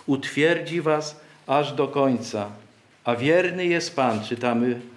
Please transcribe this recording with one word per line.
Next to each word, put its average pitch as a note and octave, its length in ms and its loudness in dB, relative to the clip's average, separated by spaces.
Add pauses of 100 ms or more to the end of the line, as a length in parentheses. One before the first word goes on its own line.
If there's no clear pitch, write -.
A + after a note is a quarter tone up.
Utwierdzi D3+ 760 0
was D3+ 400 -2 (260)
aż C#3+ 260 0
do C3+ 160 0
końca. A#2 600 0 (560)
A A#2+ 120 0
wierny F3 500 2
jest E3+ 300 0
Pan”, A2+ 280 0
czytamy A#2+ 560 0 (160)